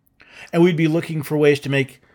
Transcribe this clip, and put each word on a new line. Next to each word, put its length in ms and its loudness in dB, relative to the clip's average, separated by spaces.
And 100 2
we'd 160 4
be 100 0
looking 360 -4
for 140 -6
ways 240 2
to 80 -8
make, 320 -4